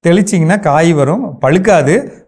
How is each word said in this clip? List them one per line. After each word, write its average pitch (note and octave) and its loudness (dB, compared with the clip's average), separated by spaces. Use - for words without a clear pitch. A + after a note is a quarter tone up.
தெளிச்சிங்கன்னா F#3 0
காய் D#3+ 0
வரும், D3+ -2
பழுக்காது, F3+ 0